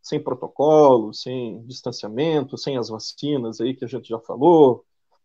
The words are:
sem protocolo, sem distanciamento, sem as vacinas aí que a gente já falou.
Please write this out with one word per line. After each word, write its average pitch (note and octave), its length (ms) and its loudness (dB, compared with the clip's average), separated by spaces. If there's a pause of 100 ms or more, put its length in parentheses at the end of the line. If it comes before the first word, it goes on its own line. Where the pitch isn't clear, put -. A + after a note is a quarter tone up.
sem D3+ 180 -6
protocolo, C3+ 920 4
sem A#2+ 480 -10
distanciamento, B2 960 -6
sem C#3 180 -6
as A2+ 120 -6
vacinas A2+ 720 -8
aí B2 140 -4
que C3 100 -10
a A#2 40 -10
gente A#2 200 -12
já A2+ 100 -8
falou. C3+ 680 4 (400)